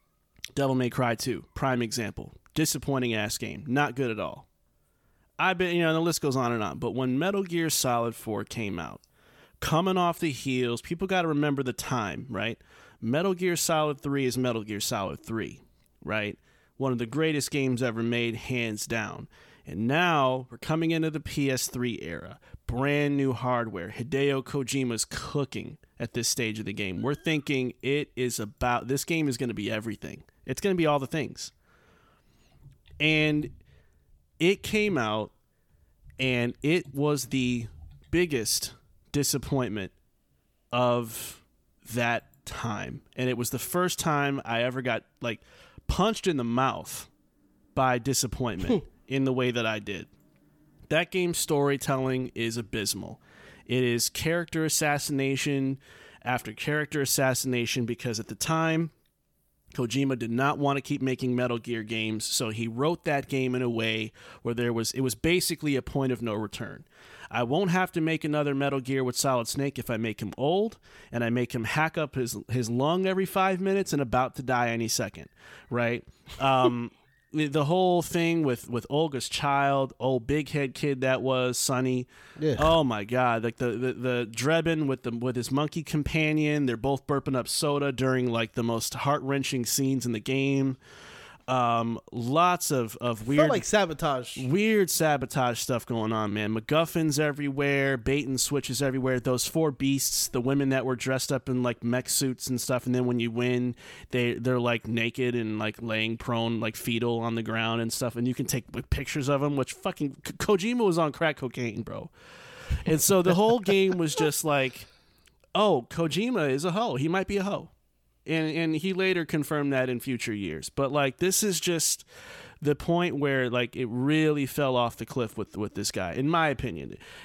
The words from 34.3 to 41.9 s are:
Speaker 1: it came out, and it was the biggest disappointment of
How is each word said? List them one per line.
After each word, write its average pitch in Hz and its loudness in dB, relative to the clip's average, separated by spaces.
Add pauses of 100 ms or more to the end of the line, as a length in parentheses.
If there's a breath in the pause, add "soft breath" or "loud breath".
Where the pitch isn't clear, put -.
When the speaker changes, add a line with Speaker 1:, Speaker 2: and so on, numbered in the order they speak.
Speaker 1:
it 185 4
came 208 2
out, 107 0 (880)
and 123 2
it 147 0
was 139 0
the 123 0 (440)
biggest 151 0 (380)
disappointment 123 -2 (800)
of 120 0 (520)